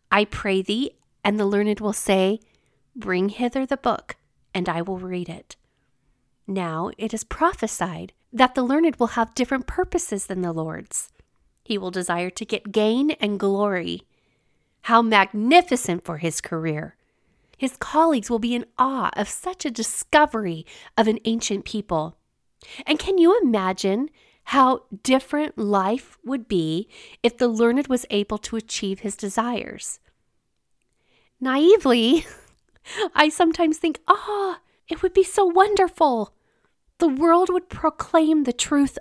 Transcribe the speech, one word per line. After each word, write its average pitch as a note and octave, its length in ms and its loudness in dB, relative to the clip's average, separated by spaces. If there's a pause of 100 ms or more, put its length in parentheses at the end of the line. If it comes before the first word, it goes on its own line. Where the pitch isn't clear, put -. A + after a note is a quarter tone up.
(120)
I G#3 140 4
pray F#3+ 380 -2
thee," A3 340 -4 (260)
and G#3 160 2
the G3+ 60 2
learned G#3 360 0
will G#3 120 -2
say, F#3+ 460 0 (560)
"Bring G3 340 -2
hither B3 360 -4
the C4+ 120 -4
book, - 380 -4 (400)
and F3+ 120 -2
I E3+ 140 -2
will F#3 160 -6
read F3+ 320 -8
it." E3+ 260 -16 (920)
Now F3 500 -4
it G#3+ 160 -6
is A3 120 -8
prophesied F#3 880 -4 (180)
that C4 240 2
the C4 80 0
learned D4 320 2
will A#3 120 0
have A3+ 280 -2
different B3+ 320 -2
purposes - 600 -4
than F#3 140 -6
the F3 120 -2
Lord's. - 580 -8 (520)
He G#3+ 140 -4
will F#3 140 -6
desire F3+ 380 -2
to G#3+ 160 -12
get G3+ 260 -6
gain A3+ 400 2
and G#3 280 -4
glory. G3 640 -2 (800)
How A#3 180 4
magnificent A3 1040 4
for E3 120 -8
his D#3+ 220 -4
career! D#3+ 560 -6 (640)
His C4 200 -4
colleagues D4+ 520 2
will A#3 100 0
be A#3+ 160 -2
in A#3+ 100 -4 (120)
awe C4 400 0
of G3+ 100 -2
such - 380 -8
a C#4 60 -4
discovery A3 920 0 (320)
of A3 100 4
an A3 180 2
ancient A3+ 400 -4
people. E3 520 -6 (680)
And D#4 140 0
can G4 180 -2
you F4 240 6
imagine G3+ 680 0 (360)
how C4 380 2 (200)
different D4 540 0
life G3+ 640 -2
would B3 240 -6
be E3+ 400 -2 (360)
if A#3 140 0
the B3 100 2
learned A#3 400 2
was B3+ 220 -2
able G#3 280 -2
to - 180 -10
achieve G#3 440 -6
his G3+ 180 -8
desires? - 840 -6 (1400)
Naively, C4+ 840 4 (440)
<laughs> - 460 -6
I D4+ 120 6
sometimes E4 520 0
think, D#4+ 280 -4
"Ah, G4+ 540 -2 (260)
it E4 140 -8
would F4+ 120 -2
be F#4+ 100 6
so - 200 0
wonderful." F4 880 2 (680)
The E4+ 80 4
world E4 420 4
would F4+ 200 -4
proclaim D#4 760 2
the A#3+ 100 -2
truth - 480 0